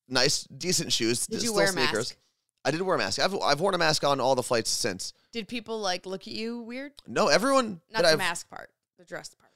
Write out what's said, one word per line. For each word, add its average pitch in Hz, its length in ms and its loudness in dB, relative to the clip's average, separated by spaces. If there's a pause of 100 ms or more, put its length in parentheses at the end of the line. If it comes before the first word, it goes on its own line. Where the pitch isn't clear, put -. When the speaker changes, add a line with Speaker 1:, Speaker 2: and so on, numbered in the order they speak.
Speaker 1:
nice, 131 360 2
decent 156 460 -2
shoes, 120 360 2
Speaker 2:
Did 220 80 -6
you - 40 -4 (100)
Speaker 1:
still 214 60 -2
Speaker 2:
wear 196 100 4
a - 40 2
Speaker 1:
sneakers. 151 420 0
Speaker 2:
mask? - 60 -20 (480)
Speaker 1:
I 131 60 2
did 160 100 0
wear 185 140 2
a 135 40 0
mask. 104 220 0
I've, 185 200 2
I've 139 200 2
worn 196 140 2
a - 20 -2
mask 160 260 2
on 143 160 2
all 131 160 4
the 123 80 0
flights 117 260 0
since. - 440 -4 (180)
Speaker 2:
Did 226 160 -8
people, 226 320 -8
like, 180 260 -4
look 190 220 -8
at 214 60 -14
you 226 260 -6
weird? 247 320 -12 (160)
Speaker 1:
No, 165 220 2
everyone 214 500 2 (120)
Speaker 2:
Not 220 100 0
Speaker 1:
that - 0 -
Speaker 2:
the 175 80 6
Speaker 1:
I've 160 80 6
Speaker 2:
mask 175 320 -4
part, - 220 -16 (260)
the 180 80 -20
dress - 300 -14
part. - 200 -20